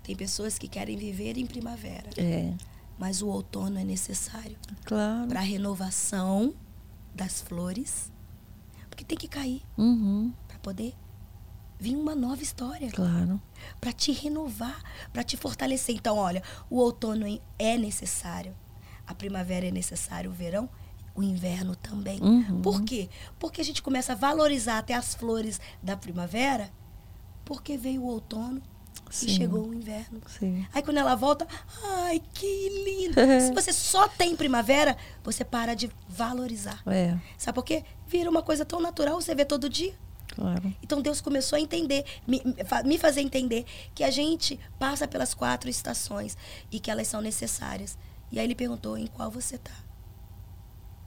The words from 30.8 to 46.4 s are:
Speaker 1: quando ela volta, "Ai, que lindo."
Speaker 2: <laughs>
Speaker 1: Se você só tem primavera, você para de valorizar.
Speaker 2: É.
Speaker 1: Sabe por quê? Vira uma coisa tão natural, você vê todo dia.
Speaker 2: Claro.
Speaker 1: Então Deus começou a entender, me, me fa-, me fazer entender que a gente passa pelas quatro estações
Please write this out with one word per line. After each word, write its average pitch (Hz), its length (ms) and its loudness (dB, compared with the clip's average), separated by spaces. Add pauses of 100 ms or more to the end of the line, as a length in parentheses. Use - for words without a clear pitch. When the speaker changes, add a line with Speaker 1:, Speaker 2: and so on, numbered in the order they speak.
Speaker 1:
quando 294 160 2
ela 262 180 6
volta, 294 300 4 (380)
"Ai, 349 380 2 (120)
que 392 360 0 (160)
lindo." 381 300 2
Speaker 2:
<laughs> 262 300 10
Speaker 1:
Se 254 80 4
você 370 200 4
só - 340 8
tem 349 300 4
primavera, 262 580 6 (260)
você 220 220 -2
para 233 300 0
de 226 180 -2 (160)
valorizar. 226 800 -4
Speaker 2:
É. 180 320 4 (200)
Speaker 1:
Sabe - 180 -4
por 254 100 0
quê? 320 180 0 (240)
Vira 349 220 4
uma 320 140 6
coisa 302 200 4
tão 339 160 -2
natural, 330 400 2
você - 160 0
vê 285 80 6
todo 285 240 2
dia. 349 260 0 (400)
Speaker 2:
Claro. 185 480 0
Speaker 1:
Então 294 200 0
Deus 294 180 0
começou 277 380 2
a - 20 6
entender, 302 460 2 (200)
me, 254 200 4
me 247 180 0
fa-, 233 200 2
me 285 140 6
fazer 285 220 6
entender 254 460 2 (280)
que - 120 -2
a - 40 8
gente 311 480 2 (220)
passa 277 260 2
pelas - 280 0
quatro 247 360 0
estações 208 680 -4 (340)